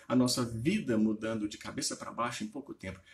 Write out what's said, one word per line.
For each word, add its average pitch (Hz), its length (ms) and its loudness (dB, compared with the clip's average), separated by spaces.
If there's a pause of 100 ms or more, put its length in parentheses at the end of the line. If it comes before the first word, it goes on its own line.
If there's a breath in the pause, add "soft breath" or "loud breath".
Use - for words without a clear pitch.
a 127 80 2
nossa 127 280 6
vida 120 520 2
mudando 107 520 2
de - 100 -10
cabeça - 380 -6
para 101 140 -10
baixo 117 340 -4
em - 40 -4
pouco - 240 -12
tempo, 95 280 -10 (140 loud breath)